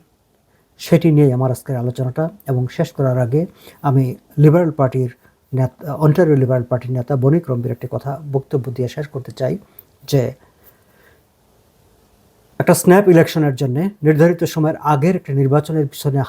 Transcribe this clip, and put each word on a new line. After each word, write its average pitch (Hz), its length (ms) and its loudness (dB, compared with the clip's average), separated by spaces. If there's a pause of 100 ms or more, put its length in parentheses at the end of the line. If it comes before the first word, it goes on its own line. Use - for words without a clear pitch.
(760)
সেটি 165 340 2
নিয়েই 147 200 4
আমার 127 180 -2
আজকের 127 260 -8
আলোচনাটা। 127 480 -6 (220)
এবং 127 160 -2 (140)
শেষ 160 160 -2
করার 131 260 -2
আগে 135 280 0 (360)
আমি 131 340 0 (220)
লিবারেল 156 320 6
পার্টির 127 400 -2 (440)
নেতা, 131 400 -4
অন্টারিও 151 420 4
লিবারেল 127 340 0
পার্টির 120 220 -4
নেতা 131 240 -4
বনি 139 240 2
ক্রম্বির 120 320 -4
একটি 123 180 -10
কথা 139 300 -8 (120)
বক্তব্য 135 380 -4
দিয়ে 123 180 -4
শেষ 147 200 -10
করতে - 240 -12
চাই 143 260 -6 (520)
যে 131 220 0 (2250)
একটা - 160 2
স্ন্যাপ 190 340 4
ইলেকশনের 160 460 2
জন্যে 143 360 -4 (120)
নির্ধারিত 160 420 2
সময়ের 156 320 -2
আগের 147 400 0
একটি - 160 -8
নির্বাচনের 147 540 0
পিছনে 139 320 -4 (100)